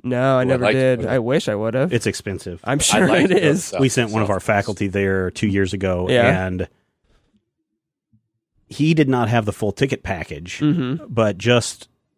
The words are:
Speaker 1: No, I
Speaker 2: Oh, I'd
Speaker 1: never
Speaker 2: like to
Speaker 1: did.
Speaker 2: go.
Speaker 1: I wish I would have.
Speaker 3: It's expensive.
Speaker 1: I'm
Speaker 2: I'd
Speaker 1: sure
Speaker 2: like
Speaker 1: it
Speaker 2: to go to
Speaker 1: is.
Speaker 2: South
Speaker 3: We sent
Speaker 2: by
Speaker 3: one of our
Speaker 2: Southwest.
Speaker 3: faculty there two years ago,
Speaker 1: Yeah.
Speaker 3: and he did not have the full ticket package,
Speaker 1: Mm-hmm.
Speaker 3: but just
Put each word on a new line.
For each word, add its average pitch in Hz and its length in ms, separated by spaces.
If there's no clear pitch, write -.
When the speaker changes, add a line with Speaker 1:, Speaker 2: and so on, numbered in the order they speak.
Speaker 1:
No, 123 160
I 131 180
Speaker 2:
Oh, - 20
I'd 127 100
Speaker 1:
never 127 160
Speaker 2:
like 107 100
to 131 60
Speaker 1:
did. 117 60
Speaker 2:
go. - 60
Speaker 1:
I 131 120
wish 123 280
I 107 60
would 110 200
have. 135 180
Speaker 3:
It's 120 160
expensive. 95 560
Speaker 1:
I'm 139 140
Speaker 2:
I'd 147 40
Speaker 1:
sure - 240
Speaker 2:
like - 200
Speaker 1:
it - 20
Speaker 2:
to 185 60
go - 60
to 170 60
Speaker 1:
is. 165 200
Speaker 2:
South - 140
Speaker 3:
We 135 80
sent 120 220
Speaker 2:
by 107 40
Speaker 3:
one 110 80
of 101 80
our 95 100
Speaker 2:
Southwest. - 60
Speaker 3:
faculty 101 240
there 95 420
two - 180
years 98 260
ago, 92 360
Speaker 1:
Yeah. 117 360
Speaker 3:
and 92 200
he 156 260
did 151 140
not 123 200
have 117 160
the 104 80
full 104 200
ticket 131 300
package, 82 580
Speaker 1:
Mm-hmm. 147 480
Speaker 3:
but 107 300
just 117 500